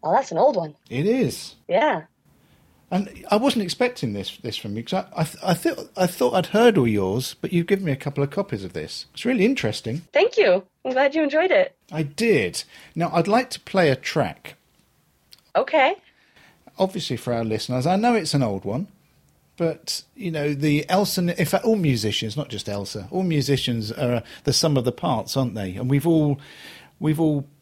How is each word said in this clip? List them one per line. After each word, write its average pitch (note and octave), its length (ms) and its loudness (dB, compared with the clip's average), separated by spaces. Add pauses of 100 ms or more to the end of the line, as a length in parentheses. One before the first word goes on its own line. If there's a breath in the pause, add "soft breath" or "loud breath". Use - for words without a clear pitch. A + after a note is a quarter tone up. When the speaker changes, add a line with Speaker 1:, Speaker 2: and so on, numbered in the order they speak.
Speaker 1:
Oh, D#3+ 100 0
that's - 180 2
an E3 60 -2
old B3 180 4
one. D#3 200 -4 (140)
Speaker 2:
It C3+ 180 -2
is. A3 480 -2 (120)
Speaker 1:
Yeah. G3 360 2 (880 soft breath)
Speaker 2:
And G3 400 -4
I G#3 60 4
wasn't A#3+ 260 2
expecting F3 500 -2
this, G2+ 300 -8
this A2 120 -8
from G#2 220 -8
you, A2+ 60 -8
'cause - 100 -6 (220)
I, E3 60 -2
I, - 20 2
th-, - 200 -6
I, - 120 2
th-, - 320 -4 (100)
I F#3 80 2
thought B3 300 0
I'd F#3 120 2
heard A3+ 300 6
all B2 100 4
yours, G#2 540 0
but - 100 -6
you've E3+ 140 2
given G3 200 0
me D3+ 60 -2
a C3 40 0
couple C#3+ 280 -4
of C#3+ 60 -2
copies A#2+ 340 -6
of F#2 100 -10
this. - 420 -10
It's - 100 -8
really A#3+ 200 2
interesting. B2+ 580 -2 (100)
Speaker 1:
Thank G4+ 240 2
you. G3 260 4 (220)
I'm C4 60 -4
glad C#4 240 2
you D#4+ 80 2
enjoyed D#4 260 2
it. G3 260 2 (160)
Speaker 2:
I D#3+ 120 -2
did. C#3+ 600 0 (300 loud breath)
Now, E3 180 -2
I'd E3+ 160 2
like B3 240 2
to - 100 -12
play F3 280 2
a C3 60 4
track. - 600 -6 (1000)
Speaker 1:
Okay. C#4 400 4 (840 soft breath)
Speaker 2:
Obviously, F#3 400 -2
for B2 160 -4
our A#2 100 -2
listeners, B2 440 -2
I F3+ 80 2
know A#3+ 180 2
it's D#3 220 0
an C#3 80 4
old G2+ 200 -2
one, A#2+ 240 -4 (720)
but, - 460 -4 (120)
you G3+ 140 -8
know, D3+ 240 -2
the D3 340 2
Elsa, F#3+ 340 0
in F3 260 0
fact, - 180 0
all A3 120 4
musicians, A2 600 0
not - 120 -6
just G#2+ 200 -8
Elsa, G2+ 400 -8
all F#3 140 -2
musicians C3 680 0
are A#2+ 300 -2 (220 loud breath)
the C3+ 100 0
sum D3 240 2
of B2 80 0
the B2+ 60 2
parts, B2 440 -2
aren't B2 200 0
they? G2 220 -6
And B2 120 -4
we've C#3 160 2
all, D3+ 340 4 (600 loud breath)
we've D3+ 200 0
all D3+ 280 0 (140)